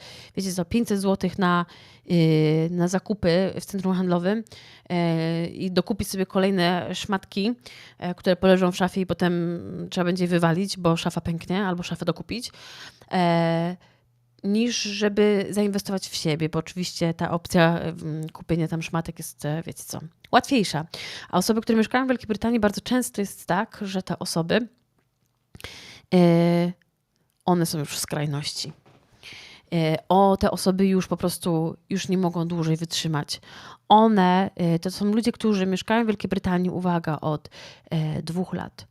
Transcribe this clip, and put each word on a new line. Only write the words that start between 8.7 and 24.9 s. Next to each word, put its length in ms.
w 40
szafie 240
i 60
potem 560
trzeba 140
będzie 200
je 40
wywalić, 480
bo 200
szafa 240
pęknie, 460
albo 160
szafę 220
dokupić, 460
e, 640
niż 380
żeby 680
zainwestować 580
w 60
siebie, 340
bo 100
oczywiście 560
ta 160
opcja, 500
mm, 480
kupienia 400
tam 140
szmatek 360
jest, 260
e, 220
wiecie 180
co, 160
łatwiejsza. 540
A 80
osoby, 220
które 180
mieszkają 260
w 40
Wielkiej 180
Brytanii, 340
bardzo 200
często 400
jest 260
tak, 360
że 200
te 160
osoby, 500